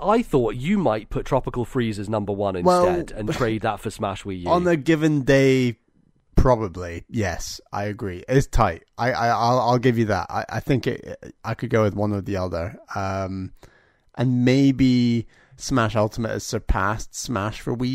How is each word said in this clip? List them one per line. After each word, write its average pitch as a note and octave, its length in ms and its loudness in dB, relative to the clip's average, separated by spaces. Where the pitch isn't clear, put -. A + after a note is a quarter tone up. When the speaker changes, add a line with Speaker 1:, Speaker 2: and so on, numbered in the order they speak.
Speaker 1:
I A3 200 2
thought B2 320 0
you D3+ 220 0
might A2 320 0
put B2+ 160 -6
Tropical B2+ 380 -2
Freeze A2 360 -2
as G2+ 100 -6
number G#2 240 -2
one G2 300 -2
Speaker 2:
Well, F3+ 220 4
Speaker 1:
instead F3 320 -2
and G#2+ 140 -4
trade A2+ 300 -2
that G#2+ 180 -2
for A2+ 120 -6
Smash G2 340 -6
Wii F#2+ 160 -8
U. F2 80 -4
Speaker 2:
on F3 180 2
a E3+ 80 4
given D3+ 460 2
day, C3 560 4
probably, F2+ 760 2
yes, G2 500 -4
I G2+ 120 -4
agree. G2+ 440 -8
It's C3+ 180 2
tight. G2 380 2
I, A#2 140 0
I, A2 160 0
I'll, A#2 320 2
I'll A#2+ 180 2
give A#2+ 200 2
you A#2 80 2
that. G2 240 -2
I, - 180 -6
I A2 140 -6
think - 260 0
it, - 560 -10
I A2 100 -4
could A#2 160 -8
go A2+ 140 2
with G#2 120 0
one G#2 180 -2
or G2+ 80 -4
the G2 160 -6
other. F#2 420 -6
Um, F#2+ 560 -6
and B2 300 0
maybe B2+ 840 4
Smash A2+ 400 0
Ultimate A2 320 0
has G#2+ 160 -6
surpassed G2+ 680 -2
Smash - 460 -6
for B2+ 160 -6
Wii B2+ 200 -4